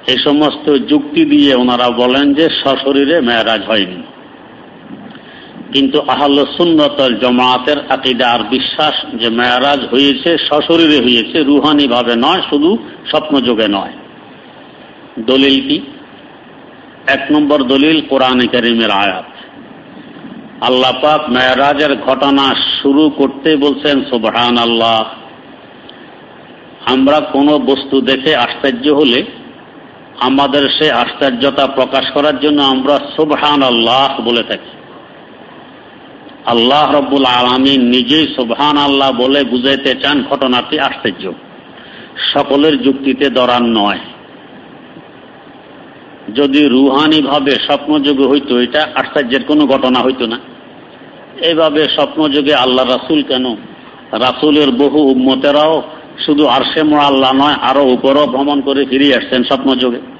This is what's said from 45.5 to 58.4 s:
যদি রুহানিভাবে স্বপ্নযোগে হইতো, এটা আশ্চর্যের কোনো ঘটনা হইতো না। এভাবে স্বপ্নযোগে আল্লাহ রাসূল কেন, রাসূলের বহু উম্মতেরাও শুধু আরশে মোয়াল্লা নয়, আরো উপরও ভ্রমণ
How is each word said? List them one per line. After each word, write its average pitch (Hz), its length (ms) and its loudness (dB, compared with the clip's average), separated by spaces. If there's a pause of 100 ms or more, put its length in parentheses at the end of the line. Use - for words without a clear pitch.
যদি 143 320 2
রুহানিভাবে 139 840 2
স্বপ্নযোগে 143 720 0
হইতো, 131 360 0
এটা 151 360 0
আশ্চর্যের 131 480 -2
কোনো 147 220 2
ঘটনা 127 340 2
হইতো 123 280 -2
না। 117 120 -6 (1040)
এভাবে 156 420 0
স্বপ্নযোগে 143 720 0
আল্লাহ 127 300 0
রাসূল 131 380 -2
কেন, 131 220 -4 (640)
রাসূলের 139 600 2
বহু 135 280 2
উম্মতেরাও 139 840 2 (420)
শুধু 147 220 2
আরশে 156 360 0
মোয়াল্লা 143 500 2
নয়, 139 200 2
আরো 131 300 0
উপরও 135 420 2
ভ্রমণ 139 360 -2